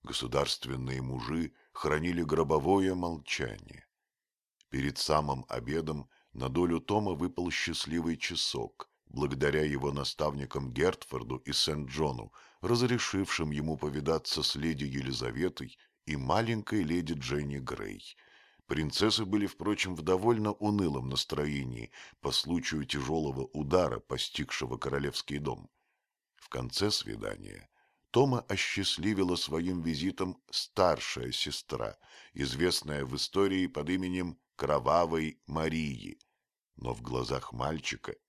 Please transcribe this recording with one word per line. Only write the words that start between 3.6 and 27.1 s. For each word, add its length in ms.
Перед 300
самым 500
обедом 600
на 160
долю 320
Тома 320
выпал 380
счастливый 640
часок, 760
благодаря 560
его 300
наставникам 800
Гертфорду 680
и 140
Сент-Джону, 800
разрешившим 880
ему 260
повидаться 680
с 120
леди 300
Елизаветой 960
и 120
маленькой 680
леди 320
Дженни 440
Грей. 580
Принцессы 580
были, 220
впрочем, 480
в 80
довольно 500
унылом 560
настроении 840
по 120
случаю 520
тяжелого 680
удара, 480
постигшего 760
королевский 600
дом. 300
В 120
конце 420
свидания... 800